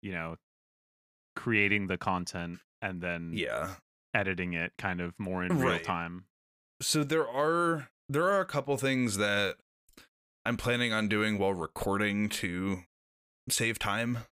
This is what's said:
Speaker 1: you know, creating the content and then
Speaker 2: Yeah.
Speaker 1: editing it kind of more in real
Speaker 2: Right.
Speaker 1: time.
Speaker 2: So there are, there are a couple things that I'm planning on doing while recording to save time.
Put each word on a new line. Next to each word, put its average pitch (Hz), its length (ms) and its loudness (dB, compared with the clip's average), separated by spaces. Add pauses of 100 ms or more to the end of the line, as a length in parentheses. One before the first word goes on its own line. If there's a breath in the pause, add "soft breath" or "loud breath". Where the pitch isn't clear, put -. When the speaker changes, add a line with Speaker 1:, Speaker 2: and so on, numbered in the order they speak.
Speaker 1:
you 101 100 -6
know, 82 260 -6 (960)
creating 104 520 2
the 90 100 -2
content 87 640 -2 (220)
and 92 200 -6
then 85 320 -4
Speaker 2:
Yeah. 80 420 -4 (380)
Speaker 1:
editing 92 400 -4
it 82 240 -6
kind 90 240 -4
of 87 180 -6
more 92 240 -4
in 117 160 0
real 131 140 2
Speaker 2:
Right. 85 100 -4
Speaker 1:
time. 87 420 -6 (560)
Speaker 2:
So 151 220 0
there 147 240 2
are, 160 640 2 (200)
there 143 160 2
are 196 140 4
a 185 60 0
couple 143 320 0
things 127 400 2
that 101 400 2 (880 loud breath)
I'm 117 120 0
planning 120 360 0
on 107 160 2
doing 107 280 4
while 98 160 4
recording 101 760 0
to 92 540 -2 (680)
save 113 300 0
time. 117 400 0 (160)